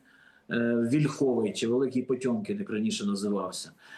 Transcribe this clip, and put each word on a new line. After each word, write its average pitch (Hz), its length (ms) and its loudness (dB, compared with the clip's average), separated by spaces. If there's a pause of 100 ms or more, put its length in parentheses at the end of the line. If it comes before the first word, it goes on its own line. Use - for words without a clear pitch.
(500)
е, 117 420 2
Вільховий 131 600 2
чи - 160 -2
Великий 123 340 2
Потьомкін, 113 560 -2
як 101 120 -8
раніше 107 360 -2
називався. 98 640 -2 (260)